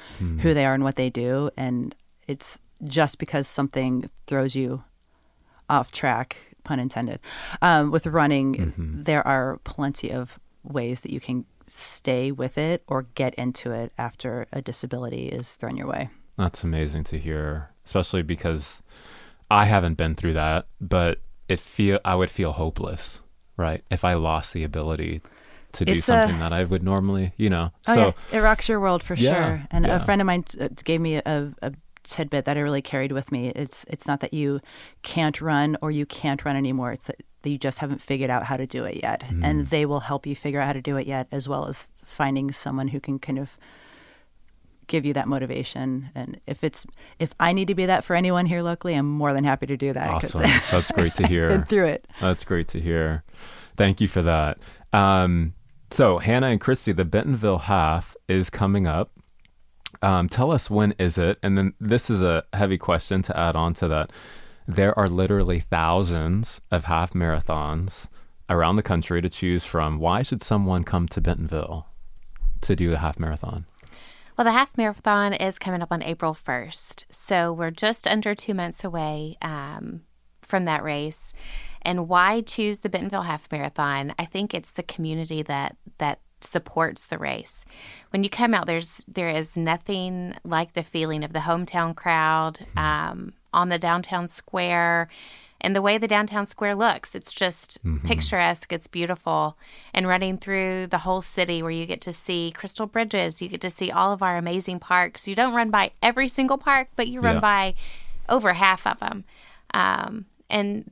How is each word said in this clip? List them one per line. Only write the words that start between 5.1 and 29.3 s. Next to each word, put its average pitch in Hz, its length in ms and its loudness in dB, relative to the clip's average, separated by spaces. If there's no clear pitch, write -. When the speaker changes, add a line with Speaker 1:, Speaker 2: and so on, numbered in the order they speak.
Speaker 2:
off 139 220 2
track, 127 460 -2
pun 135 160 -2
intended, 120 400 -4
um, 151 300 6
with 160 160 0
running, 147 480 2
Speaker 1:
Mm-hmm. 85 480 -4
Speaker 2:
there 151 240 2
are 131 360 0
plenty - 480 -6
of 123 280 -6
ways 123 380 -4
that - 100 -10
you 131 80 -6
can 123 260 -4
stay - 640 -2
with 131 260 -6
it 160 300 0
or 131 160 -2
get 127 200 0
into 123 360 -6
it 117 260 -6
after 120 560 -6
a 135 80 -6
disability 123 680 -8
is 123 260 -8
thrown 120 220 -8
your - 100 -8
way. - 220 -6
Speaker 1:
That's 92 260 -2
amazing 80 420 -2
to - 120 -6
hear, 76 520 -6
especially 92 360 0
because 82 640 -4
I 104 160 8
haven't 95 300 4
been 80 200 0
through 82 180 0
that, 78 340 0
but 87 400 2
it 92 120 0
feel, 98 460 2
I 95 100 4
would 92 140 4
feel 82 220 -2
hopeless, - 720 -4
right? 80 320 -2
If 95 140 0
I 90 120 4
lost 80 380 0
the 80 100 -4
ability 78 580 -4
to - 140 -2
do 180 80 4
Speaker 2:
It's 85 140 2
a 247 60 6
Speaker 1:
something 214 260 4
that 82 140 0
I 90 120 2
would 87 180 0
normally, 95 540 2
you 107 120 2
know, 85 220 2
Speaker 2:
Oh, 226 80 4
Speaker 1:
so 110 100 8
Speaker 2:
yeah. 233 60 0
It 220 40 4
rocks 220 280 4
your 214 100 2
world 185 220 2
for - 140 -6
Speaker 1:
Yeah, 127 180 4